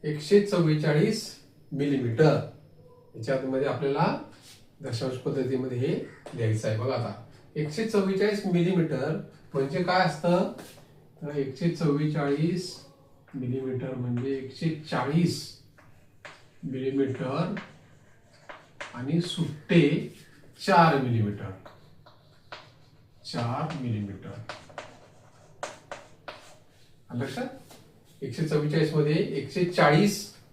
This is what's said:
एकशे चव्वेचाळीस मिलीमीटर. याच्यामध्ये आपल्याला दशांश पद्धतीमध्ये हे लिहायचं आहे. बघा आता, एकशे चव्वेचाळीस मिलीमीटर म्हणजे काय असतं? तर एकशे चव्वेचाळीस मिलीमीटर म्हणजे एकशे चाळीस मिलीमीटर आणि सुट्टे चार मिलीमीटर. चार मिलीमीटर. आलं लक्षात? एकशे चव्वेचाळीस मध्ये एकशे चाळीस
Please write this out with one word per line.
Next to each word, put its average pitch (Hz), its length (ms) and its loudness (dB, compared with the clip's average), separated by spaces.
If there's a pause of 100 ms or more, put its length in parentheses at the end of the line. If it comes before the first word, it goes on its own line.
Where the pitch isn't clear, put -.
एकशे 180 420 4
चव्वेचाळीस 156 880 2 (360)
मिलीमीटर. 139 760 2 (680)
याच्यामध्ये 131 520 -2
आपल्याला 139 500 0 (640)
दशांश 127 320 -4
पद्धतीमध्ये 127 640 -2
हे 147 400 -2 (160)
लिहायचं 110 340 0
आहे. 110 100 -2
बघा 127 160 -2
आता, 110 300 -6 (320)
एकशे 185 340 -4
चव्वेचाळीस 196 560 2
मिलीमीटर 170 720 2 (340)
म्हणजे 143 300 0
काय 185 220 4
असतं? 180 480 0 (680)
तर 147 140 -8
एकशे 147 340 -2
चव्वेचाळीस 151 1160 0 (480)
मिलीमीटर 131 600 -4
म्हणजे 123 440 -2
एकशे 151 540 -6
चाळीस 151 680 0 (1040)
मिलीमीटर 135 920 -2 (1400)
आणि 139 280 0
सुट्टे 165 960 2 (520)
चार 165 340 6
मिलीमीटर. 107 500 -2 (1700)
चार 131 560 -4
मिलीमीटर. 104 500 -6 (2750)
आलं 120 140 -6
लक्षात? 185 220 -6 (760)
एकशे 147 260 -4
चव्वेचाळीस 151 460 2
मध्ये 151 220 4
एकशे 175 500 0
चाळीस 175 680 4 (200)